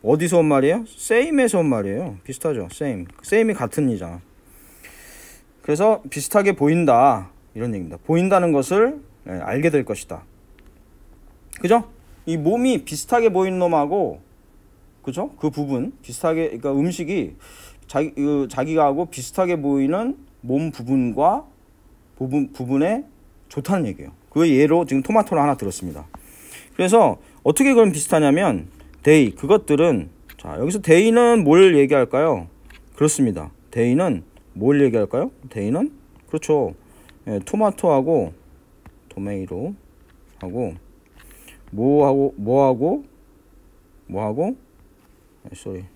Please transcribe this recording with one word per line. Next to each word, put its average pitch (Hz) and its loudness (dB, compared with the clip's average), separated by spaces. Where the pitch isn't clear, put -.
어디서 160 0
온 160 2
말이에요? 147 0
same에서 247 -2
온 160 0
말이에요. 110 -4
비슷하죠. 127 -6
same. 110 -8
same이 220 0
같은 135 -4
이잖아. 90 -6
그래서 202 2
비슷하게 196 0
보인다. 139 4
이런 117 -6
얘기입니다. 85 -10
보인다는 180 2
것을, 208 0
예, 92 -12
알게 123 -2
될 143 0
것이다. 87 -10
그죠? 220 2
이 165 -4
몸이 208 0
비슷하게 233 0
보이는 190 0
놈하고, 160 0
그죠? 175 -8
그 156 -4
부분, 143 -6
비슷하게, 160 -4
그러니까 139 -6
음식이 151 -4
자기, 147 -4
그, 143 -2
자기가 156 0
하고 147 0
비슷하게 175 -4
보이는 143 -2
몸 139 -4
부분과 135 -2
부분, 135 -4
부분에 147 -2
좋다는 165 -4
얘기예요. 71 -12
그 165 2
예로 151 4
지금 135 -2
토마토를 208 0
하나 143 0
들었습니다. 87 -10
그래서 185 4
어떻게 269 2
그럼 220 6
비슷하냐면 151 0
they, 147 6
그것들은, 151 2
자, 76 -12
여기서 175 -4
they는 226 4
뭘 175 8
얘기할까요? 135 2
그렇습니다. 110 -2
they는 123 0
뭘 139 2
얘기할까요? 120 0
they는, 135 -4
그렇죠. 147 -2
예, 107 -4
토마토하고 156 0
토마토하고 101 -10
뭐하고, 139 2
뭐하고, 135 0
뭐하고? 110 -6
아, - -18
쏘리. 95 -14